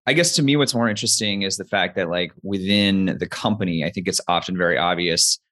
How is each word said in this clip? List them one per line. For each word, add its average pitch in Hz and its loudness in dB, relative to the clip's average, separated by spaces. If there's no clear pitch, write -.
I 135 2
guess 170 2
to 156 2
me, 139 4
what's 131 0
more 117 2
interesting 104 -2
is 98 -2
the 95 -8
fact 92 -2
that, 90 -2
like, 87 -2
within 98 2
the - -2
company, 95 -2
I 82 -2
think 92 -6
it's - -2
often 87 0
very 87 2
obvious 87 0